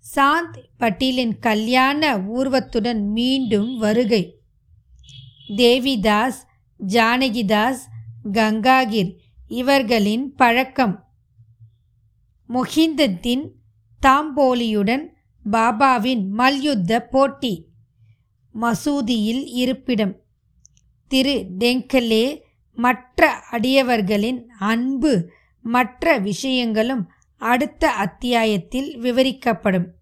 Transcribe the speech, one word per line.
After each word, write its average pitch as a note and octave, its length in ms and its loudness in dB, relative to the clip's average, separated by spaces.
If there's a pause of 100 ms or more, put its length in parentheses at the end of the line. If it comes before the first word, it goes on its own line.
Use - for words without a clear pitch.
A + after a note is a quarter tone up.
(160)
சாந்த் D4+ 420 0 (220)
பட்டீலின் B3 600 0
கல்யாண B3+ 800 0
ஊர்வத்துடன் A#3+ 840 -2 (100)
மீண்டும் A#3+ 640 0
வருகை. G#3+ 580 0 (1120)
தேவிதாஸ், A#3+ 960 2 (400)
ஜானகிதாஸ், A#3 920 2 (520)
கங்காகிர் A3 840 2 (320)
இவர்களின் A#3+ 880 0
பழக்கம். B3+ 720 0 (1400)
மொஹிந்தத்தின் C4 1000 0 (520)
தாம்போலியுடன் B3+ 1040 2 (440)
பாபாவின் A#3 760 0
மல்யுத்த A#3+ 800 0
போட்டி. C4 600 -2 (920)
மசூதியில் A#3 840 -2
இருப்பிடம். B3 760 -2 (840)
திரு C4 380 0 (120)
டெங்கலே A#3+ 840 0 (320)
மற்ற B3+ 800 0
அடியவர்களின் A#3+ 920 0 (140)
அன்பு A#3 720 0 (300)
மற்ற B3 560 0
விஷயங்களும் A3+ 920 -2 (260)
அடுத்த B3+ 540 0
அத்தியாயத்தில் A#3 1080 -2
விவரிக்கப்படும். A#3 1040 0